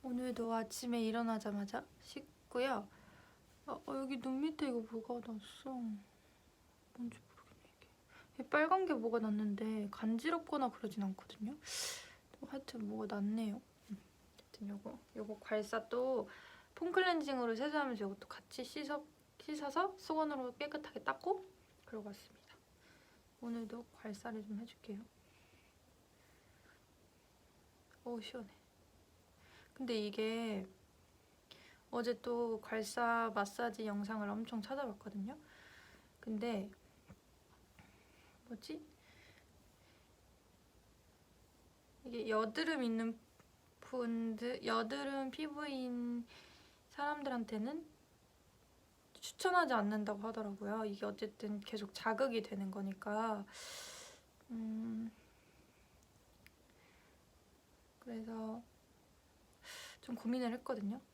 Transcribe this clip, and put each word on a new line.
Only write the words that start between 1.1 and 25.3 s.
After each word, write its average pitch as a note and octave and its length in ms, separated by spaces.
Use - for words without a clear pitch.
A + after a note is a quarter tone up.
씻고요. B3 840
아, D4 60
어, C4+ 120
여기 C4+ 240
눈 C4 200
밑에 D4+ 280
이거 A#3 220
뭐가 A3+ 240
났어. A#3 580
뭔지 A#3+ 240
모르겠네, - 580
이게. - 120
이 C4 100
빨간 E4+ 380
게 D#4 80
뭐가 A#3 240
났는데 G#3+ 720
간지럽거나 C4+ 800
그러진 G#3 320
않거든요. G#3 540
뭐, B3 120
하여튼 C4 360
뭐가 G#3 300
났네요. G#3+ 440
음, G3 80
하여튼 - 300
요거, G3+ 300
요거 G#3+ 240
괄사 G#3+ 480
또 B3 400
폼 F4 180
클렌징으로 D4+ 640
세수하면서 C4+ 500
요것도 G3 240
같이 - 360
씻어, D4 400
씻어서 D4+ 580
수건으로 D4 580
깨끗하게 D4 480
닦고 - 440
그러고 G#3+ 220
왔습니다. - 480
오늘도 A#3 440
괄사를 A3 420
좀 G#3 160
해줄게요. A3 380